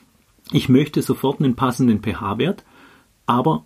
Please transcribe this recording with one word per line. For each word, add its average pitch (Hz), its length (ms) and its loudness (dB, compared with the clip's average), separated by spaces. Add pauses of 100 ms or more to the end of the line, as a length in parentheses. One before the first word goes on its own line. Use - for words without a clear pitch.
(500)
ich 139 180 0
möchte 135 340 2
sofort 135 360 -2
einen 135 160 2
passenden 120 480 0
P-H-Wert, 110 640 -4 (640)
aber 151 400 0